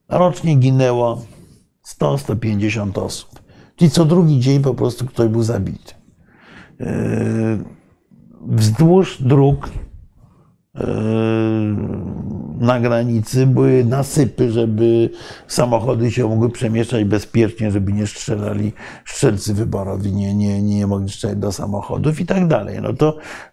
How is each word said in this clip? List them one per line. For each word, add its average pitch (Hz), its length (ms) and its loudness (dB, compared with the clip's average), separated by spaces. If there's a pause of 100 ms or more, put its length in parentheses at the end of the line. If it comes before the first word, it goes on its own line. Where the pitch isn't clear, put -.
A - 100 -2
rocznie 170 380 2
ginęło 123 680 2 (640)
sto, 143 340 -2
sto 127 180 -4
pięćdziesiąt 104 640 -2
osób. - 440 -10 (340)
Czyli 170 160 4
co 170 140 4
drugi 156 340 4
dzień 139 220 4
po 170 120 2
prostu 123 320 -4
ktoś 117 240 0
był 113 140 2
zabity. 101 500 -4 (880)
Yy, - 80 -8 (1500)
wzdłuż 131 800 2
dróg, 139 480 4 (1040)
yy, - 80 -6 (1800)
na 120 200 2
granicy 120 680 0
były 131 380 4
nasypy, 127 640 0
żeby 113 580 2 (380)
samochody 117 640 0
się 113 180 0
mogły 113 200 2
przemieszczać 113 540 -2
bezpiecznie, 107 680 0
żeby 98 220 0
nie 104 140 -2
strzelali 104 680 -4 (320)
strzelcy 104 480 -2
wyborowi, 98 580 -4
nie, 101 240 -2
nie, 101 260 0
nie 101 260 0
mogli 98 220 -2
strzelać 101 280 -4
do 101 140 -2
samochodów - 680 -4
i 180 60 -4
tak 185 220 0
dalej. 104 340 -2
No 107 120 -4
to 151 240 2 (360)